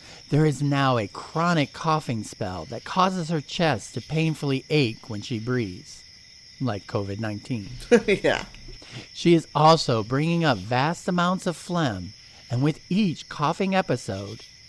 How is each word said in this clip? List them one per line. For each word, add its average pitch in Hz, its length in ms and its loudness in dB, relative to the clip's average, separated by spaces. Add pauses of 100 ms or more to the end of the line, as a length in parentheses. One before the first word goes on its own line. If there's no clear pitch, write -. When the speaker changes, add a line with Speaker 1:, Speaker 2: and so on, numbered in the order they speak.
(300)
Speaker 1:
There 151 160 4
is 139 160 0
now 139 360 2
a 104 100 -2
chronic 165 640 -2
coughing 151 520 -2
spell 90 420 -8
that - 180 -10
causes 185 440 0
her 160 120 0
chest 147 540 -2
to 123 60 -6
painfully 147 680 -2
ache 135 380 0
when 104 140 -6
she 117 160 -4
breathes, 113 640 -6 (580)
like 110 260 -4
covid 101 340 -4
nineteen. 107 480 -6 (220)
Speaker 2:
<laughs> 240 160 6
Yeah. 165 380 2 (680)
Speaker 1:
She 170 220 4
is 160 200 4
also 147 480 6
bringing 156 420 0
up 127 140 4
vast 127 500 -2
amounts 180 380 0
of 175 100 -2
phlegm, 110 560 -4 (380)
and 123 120 0
with 151 260 2
each 180 400 0
coughing 190 460 -2
episode, 110 680 -2 (280)